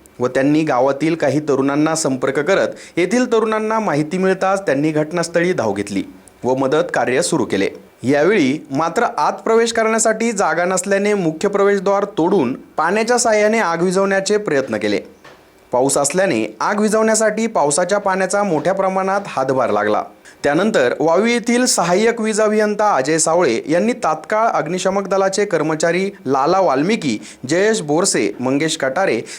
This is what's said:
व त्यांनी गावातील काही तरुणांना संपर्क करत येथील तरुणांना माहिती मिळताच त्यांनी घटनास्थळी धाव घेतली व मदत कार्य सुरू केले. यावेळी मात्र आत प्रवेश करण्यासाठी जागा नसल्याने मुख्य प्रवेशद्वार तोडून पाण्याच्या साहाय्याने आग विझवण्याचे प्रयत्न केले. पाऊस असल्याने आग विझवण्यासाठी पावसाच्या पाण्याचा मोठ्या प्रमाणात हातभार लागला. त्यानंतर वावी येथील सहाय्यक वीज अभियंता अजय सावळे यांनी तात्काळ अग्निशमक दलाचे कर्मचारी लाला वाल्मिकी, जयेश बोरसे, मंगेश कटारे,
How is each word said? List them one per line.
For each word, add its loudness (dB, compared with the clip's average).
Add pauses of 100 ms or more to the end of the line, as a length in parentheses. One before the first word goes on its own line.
(200)
व 0
त्यांनी 2
गावातील 0
काही 0
तरुणांना 0
संपर्क -2
करत 2 (280)
येथील 0
तरुणांना 0
माहिती -2
मिळताच 0
त्यांनी 0
घटनास्थळी 0
धाव 0
घेतली -4 (420)
व 2
मदत 0
कार्य 0
सुरू 0
केले. -2 (340)
यावेळी 2
मात्र -2
आत 0
प्रवेश 2
करण्यासाठी 0
जागा 0
नसल्याने 0
मुख्य 0
प्रवेशद्वार 0
तोडून 0 (240)
पाण्याच्या 0
साहाय्याने 2
आग 0
विझवण्याचे 0
प्रयत्न -2
केले. 0 (720)
पाऊस 2
असल्याने 0
आग -2
विझवण्यासाठी 0
पावसाच्या 0
पाण्याचा -2
मोठ्या 0
प्रमाणात -2
हातभार 0
लागला. 0 (420)
त्यानंतर 2
वावी 2
येथील 0
सहाय्यक 0
वीज -2
अभियंता 2
अजय 0
सावळे 2
यांनी 2
तात्काळ -2
अग्निशमक -2
दलाचे 0
कर्मचारी 0 (160)
लाला 2
वाल्मिकी, 0 (300)
जयेश 2
बोरसे, 0
मंगेश 0
कटारे, 0 (180)